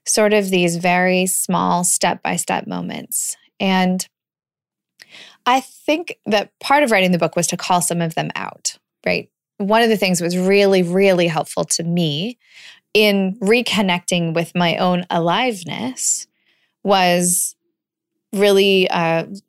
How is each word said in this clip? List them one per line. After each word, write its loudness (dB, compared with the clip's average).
sort 2
of 2
these 0
very 2
small -2
step-by-step -4
moments. -8
And 0
I 2
think -4
that -2
part 2
of 2
writing 4
the 2
book -2
was 0
to -4
call 0
some -2
of -4
them -4
out, -10
right? -2
One 2
of 4
the 2
things 0
that -2
was -2
really, 4
really 2
helpful -4
to -4
me -4
in 2
reconnecting 0
with -4
my 0
own 0
aliveness -4
was 0
really, 4
uh, 0